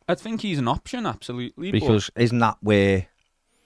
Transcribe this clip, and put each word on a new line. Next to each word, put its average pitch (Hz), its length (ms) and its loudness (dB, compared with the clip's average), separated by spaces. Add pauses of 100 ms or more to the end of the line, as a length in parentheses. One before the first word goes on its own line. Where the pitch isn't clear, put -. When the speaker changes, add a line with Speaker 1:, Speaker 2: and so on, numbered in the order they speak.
Speaker 1:
I 175 60 2
think 220 260 -8
he's 190 180 -2
an 123 80 -2
option, 208 380 -6
absolutely, 123 680 -8
but 196 80 2
Speaker 2:
Because 117 360 2
isn't 120 240 2
that 110 220 2
where, 98 460 4 (580)